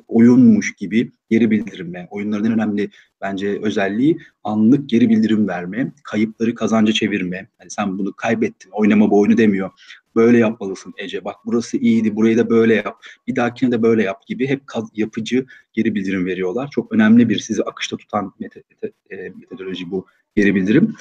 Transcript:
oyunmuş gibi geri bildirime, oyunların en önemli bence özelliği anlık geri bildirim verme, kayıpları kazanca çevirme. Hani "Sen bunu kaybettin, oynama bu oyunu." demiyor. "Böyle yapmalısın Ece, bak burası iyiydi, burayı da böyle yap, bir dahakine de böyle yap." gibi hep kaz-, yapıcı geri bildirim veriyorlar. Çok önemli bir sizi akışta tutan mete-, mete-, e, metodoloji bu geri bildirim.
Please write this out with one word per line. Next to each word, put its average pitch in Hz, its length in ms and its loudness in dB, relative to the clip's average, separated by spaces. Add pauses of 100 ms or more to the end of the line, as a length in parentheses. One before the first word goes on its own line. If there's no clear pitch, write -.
oyunmuş 117 640 6
gibi 107 380 -4 (180)
geri 110 200 2
bildirime, 90 600 -6
oyunların 104 340 -6
en 113 80 0
önemli 104 380 -2 (300)
bence 98 420 -6
özelliği 104 560 -2 (260)
anlık 110 440 2
geri 117 200 2
bildirim 107 400 2
verme, 90 440 -6 (120)
kayıpları 110 500 -4
kazanca 107 380 0
çevirme. 95 560 -4 (100)
Hani 87 120 -20
"Sen 98 280 -6
bunu 101 140 -6
kaybettin, 113 580 -4
oynama 107 400 2
bu 101 100 4
oyunu." 104 160 4
demiyor. 95 340 2 (460)
"Böyle 117 220 6
yapmalısın 101 580 -4
Ece, 95 280 -10
bak 101 200 -10
burası 117 320 -4
iyiydi, 113 400 2
burayı 113 220 2
da 113 120 2
böyle 113 240 4
yap, - 300 -4 (220)
bir 123 100 -6
dahakine 120 360 -2
de 113 100 0
böyle 113 200 4
yap." 95 240 -6
gibi 113 200 -6
hep 135 200 -4
kaz-, 113 280 -8
yapıcı 113 520 -4 (260)
geri 110 220 -2
bildirim 95 320 -4
veriyorlar. 92 440 -6
Çok - 220 -6
önemli 113 360 6
bir 101 100 0
sizi 104 240 -4
akışta - 340 -8
tutan 98 440 -8
mete-, 104 300 -16
mete-, - 460 -16
e, 92 240 -14
metodoloji 90 500 -12
bu 95 160 -8 (300)
geri 98 180 2
bildirim. 110 460 2